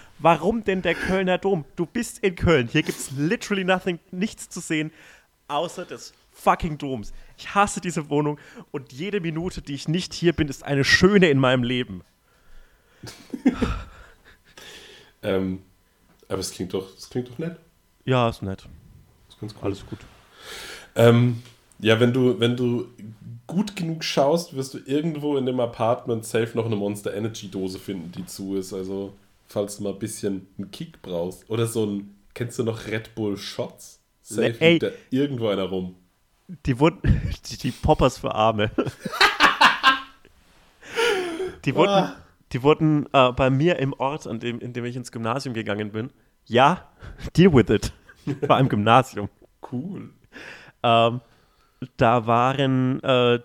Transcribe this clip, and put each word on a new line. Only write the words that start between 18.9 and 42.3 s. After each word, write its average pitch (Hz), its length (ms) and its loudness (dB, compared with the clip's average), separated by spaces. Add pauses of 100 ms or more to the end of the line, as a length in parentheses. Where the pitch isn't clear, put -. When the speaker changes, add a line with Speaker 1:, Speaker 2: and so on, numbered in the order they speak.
Speaker 2:
Ist - 120 -20
ganz - 140 -12
cool. - 100 -14
Speaker 1:
Alles 98 220 -6
gut. - 120 -14 (960)
Speaker 2:
Ähm, 117 480 6 (380)
ja, 110 180 4
wenn 123 140 4
du, 123 260 2
wenn 120 180 2
du 120 300 -2 (600)
gut 202 300 -4
genug 165 280 -6
schaust, 160 500 0
wirst 131 200 -8
du 123 40 -10
irgendwo 147 580 -2
in 127 100 0
dem 127 120 -2
Apartment 113 640 -2
safe 113 300 -2
noch 117 120 -2
eine 113 100 -2
Monster 101 380 -4
Energy 110 360 -8
Dose 95 280 -6
finden, 90 340 -10
die 95 140 -12
zu 98 300 -10
ist. 92 160 -6
Also, 98 420 -8 (340)
falls 101 300 -4
du 101 60 -8
mal 98 100 -4
ein 95 40 -16
bisschen 98 480 -6 (120)
einen 98 120 -10
Kick - 320 -16
brauchst. 90 480 -8
Oder 113 160 0
so 113 200 0
ein, 101 280 -6 (200)
kennst 117 240 -8
du 120 60 0
noch 110 220 -4
Red 110 280 -8
Bull 104 220 -4
Shots? - 640 -12 (220)
Safe 110 280 -2
Speaker 1:
Le-, 113 100 -6
ey. 165 140 6
Speaker 2:
liegt 160 100 0
da 98 60 -2 (200)
irgendwo 127 380 -2
einer 98 160 0
rum. 92 320 -6 (680)
Speaker 1:
Die 123 120 0
wurden, 151 240 4
<laughs> - 300 2 (180)
die, 123 60 -12
die - 160 -6
Poppers - 460 2
für 107 160 -6
Arme. 110 420 2
<laughs> - 40 0 (2750)
Die 135 100 0
wurden, 190 160 4
Speaker 2:
Ah. 196 260 2 (360)